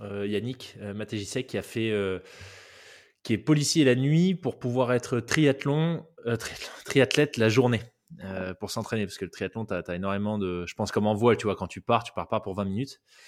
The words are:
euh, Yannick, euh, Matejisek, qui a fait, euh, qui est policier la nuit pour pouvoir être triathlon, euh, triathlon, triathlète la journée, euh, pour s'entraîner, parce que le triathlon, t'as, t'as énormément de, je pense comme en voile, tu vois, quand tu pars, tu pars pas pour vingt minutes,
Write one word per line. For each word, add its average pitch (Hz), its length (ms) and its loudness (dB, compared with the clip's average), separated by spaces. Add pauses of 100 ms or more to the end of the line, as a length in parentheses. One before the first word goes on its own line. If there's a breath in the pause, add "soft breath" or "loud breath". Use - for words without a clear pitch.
euh, 101 240 -6
Yannick, 104 540 -6
euh, 101 140 -8
Matejisek, 107 540 -6
qui 104 100 -4
a 95 40 -2
fait, 113 280 -4
euh, 95 300 0 (1000 loud breath)
qui - 100 -2
est 101 60 2
policier 151 460 4
la 123 120 6
nuit 160 380 4
pour 143 240 -4
pouvoir 123 340 0
être 120 280 0
triathlon, 147 840 2 (200)
euh, 117 100 0
triathlon, - 360 -10 (120)
triathlète 139 520 2
la 110 120 4
journée, 117 340 4 (420)
euh, 92 300 -8
pour 101 160 -10
s'entraîner, 110 340 -4
parce 92 140 -8
que 92 80 -6
le - 40 -10
triathlon, 104 360 -6
t'as, 87 160 -4
t'as 87 120 -6
énormément 101 440 -2
de, 90 280 -2
je - 80 -12
pense 104 160 -4
comme 107 160 0
en 107 80 2
voile, 110 220 6
tu 110 100 -4
vois, 98 80 0
quand 92 120 -6
tu - 160 -10
pars, 117 200 2
tu - 100 -14
pars 87 160 -8
pas 110 120 -2
pour 95 140 -8
vingt 101 100 -4
minutes, 101 360 -6 (280 loud breath)